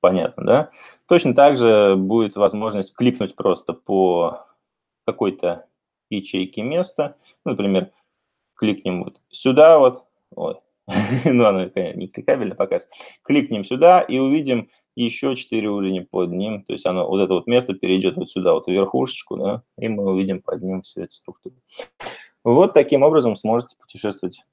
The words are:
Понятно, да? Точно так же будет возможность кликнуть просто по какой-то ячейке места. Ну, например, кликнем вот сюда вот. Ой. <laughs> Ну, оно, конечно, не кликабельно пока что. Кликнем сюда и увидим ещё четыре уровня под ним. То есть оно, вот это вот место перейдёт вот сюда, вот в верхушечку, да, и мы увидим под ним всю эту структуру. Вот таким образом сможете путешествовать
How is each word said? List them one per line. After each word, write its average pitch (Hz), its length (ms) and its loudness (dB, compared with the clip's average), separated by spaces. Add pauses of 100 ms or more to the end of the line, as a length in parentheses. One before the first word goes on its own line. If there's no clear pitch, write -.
Понятно, 90 440 -2
да? 143 260 2 (360)
Точно 170 280 2
так 139 220 6
же 107 400 6
будет 101 400 0
возможность 104 580 -2
кликнуть 123 400 -4
просто - 380 -2
по 87 760 -2 (600)
какой-то 90 600 -4 (440)
ячейке 98 520 -8
места. 147 540 -6 (280)
Ну, 151 80 -4
например, - 380 -2 (640)
кликнем 92 500 -4
вот - 160 -18 (100)
сюда 156 480 6
вот. 127 260 2 (300)
Ой. - 200 -8 (340)
<laughs> 107 360 -2
Ну, 123 220 4
оно, 95 240 0
конечно, 90 280 -8
не 92 100 -10
кликабельно 104 460 -4
пока - 260 -4
что. - 80 -20 (340)
Кликнем 120 420 -2
сюда 165 360 6
и 131 180 -2
увидим 135 500 0 (280)
ещё 123 380 -4
четыре 110 340 -6
уровня 95 420 -4
под 92 200 -4
ним. 101 340 -8
То - 80 -10
есть - 140 -8
оно, 90 200 -2
вот 98 140 -2
это 95 140 0
вот 87 120 -4
место 120 280 0
перейдёт 92 420 -2
вот - 140 -10
сюда, 90 240 0
вот - 120 -4
в - 20 -8
верхушечку, 101 680 -4
да, 104 260 -6 (160)
и 113 100 -6
мы 104 220 -6
увидим 95 320 -2
под 92 200 -10
ним 92 200 -8
всю - 200 -14
эту 87 100 -14
структуру. - 440 -20 (880)
Вот 139 300 4
таким 139 280 4
образом 139 340 2
сможете 117 420 -4
путешествовать - 760 -10